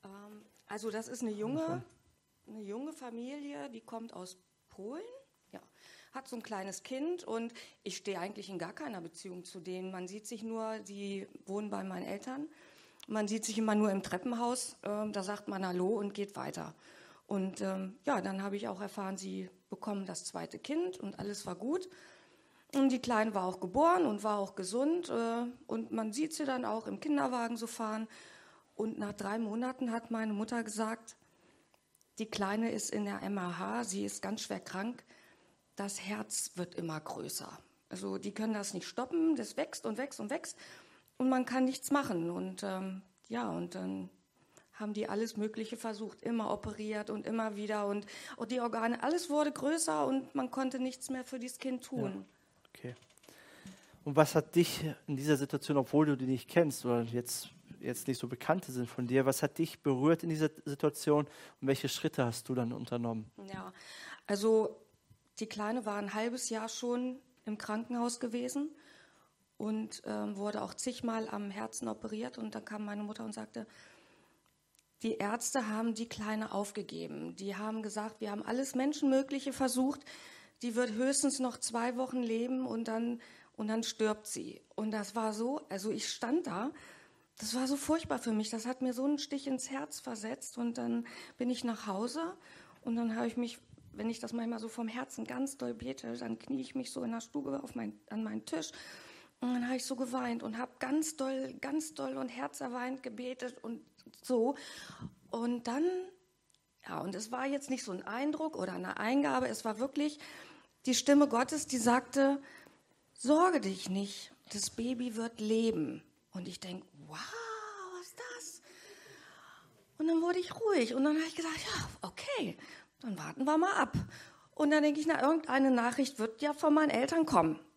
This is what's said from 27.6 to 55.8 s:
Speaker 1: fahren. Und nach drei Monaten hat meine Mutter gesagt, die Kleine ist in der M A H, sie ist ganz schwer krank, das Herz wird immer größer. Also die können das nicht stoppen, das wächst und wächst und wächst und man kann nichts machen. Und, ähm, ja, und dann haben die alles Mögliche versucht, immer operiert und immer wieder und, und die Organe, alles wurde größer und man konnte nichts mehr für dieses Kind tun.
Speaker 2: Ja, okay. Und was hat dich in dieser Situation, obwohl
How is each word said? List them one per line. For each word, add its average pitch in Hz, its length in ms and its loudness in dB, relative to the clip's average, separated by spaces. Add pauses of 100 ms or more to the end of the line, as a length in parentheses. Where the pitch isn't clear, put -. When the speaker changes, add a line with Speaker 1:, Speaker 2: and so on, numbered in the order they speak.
Speaker 1:
fahren. 220 420 -2 (680)
Und 220 240 -2
nach 202 160 -2
drei 202 240 -2
Monaten 233 520 -2
hat 233 200 -2
meine 220 240 0
Mutter 226 280 0
gesagt, 220 540 -4 (1000)
die 220 80 -2
Kleine 214 440 0
ist - 200 -2
in 208 160 0
der 196 160 -4
M 202 160 -2
A 180 200 -2
H, 214 260 -2
sie 196 200 -2
ist 202 160 -4
ganz 208 220 -4
schwer 190 180 -4
krank, 214 420 -6 (760)
das 202 240 -4
Herz 214 560 -4
wird 175 180 -4
immer 160 260 -4
größer. - 500 -6 (380)
Also 190 300 -4
die 202 160 -6
können 220 180 0
das 202 220 -4
nicht 180 120 -6
stoppen, 320 500 2
das 220 200 -4
wächst - 300 -2
und 220 100 0
wächst 277 240 -6
und 208 80 -4
wächst - 300 -6 (580)
und 254 140 4
man 254 160 4
kann 254 180 4
nichts 262 260 0
machen. 233 400 2
Und, 185 320 -4
ähm, 190 380 -4 (280)
ja, 233 200 -2
und 175 260 -4
dann 185 360 -4 (640)
haben 214 180 -6
die 208 160 -2
alles 220 300 -2
Mögliche 220 400 -4
versucht, 214 440 -8
immer 226 300 0
operiert 214 560 -4
und 214 180 -4
immer 220 300 0
wieder 208 300 0
und, 202 200 0 (300)
und 226 160 -4
die 254 80 0
Organe, 233 420 2
alles 339 280 2
wurde 294 200 4
größer 302 560 2
und 262 280 0
man 262 160 0
konnte 262 280 -2
nichts 254 300 -4
mehr 254 160 -2
für 262 140 -8
dieses 247 200 -8
Kind 254 260 -4
tun. 220 280 -2
Speaker 2:
Ja, 196 100 -8 (460)
okay. - 260 -10 (1080)
Und 143 120 0
was 151 180 10
hat 156 200 4
dich 170 300 6 (220)
in 139 100 0
dieser 143 200 6
Situation, 143 400 2
obwohl 143 300 6